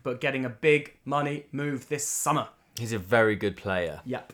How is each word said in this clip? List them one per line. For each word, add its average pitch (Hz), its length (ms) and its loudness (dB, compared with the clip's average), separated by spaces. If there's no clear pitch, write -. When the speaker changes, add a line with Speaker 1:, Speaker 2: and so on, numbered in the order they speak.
Speaker 1:
but 123 200 -6
getting 135 240 0
a - 20 -2
big 147 560 2
money 143 480 -2
move 139 360 -4
this 147 180 -4
summer. 147 420 0
Speaker 2:
He's 117 160 -4
a 110 40 0
very 107 380 4
good 95 220 -2
player. 87 480 -2
Speaker 1:
Yep, - 280 -8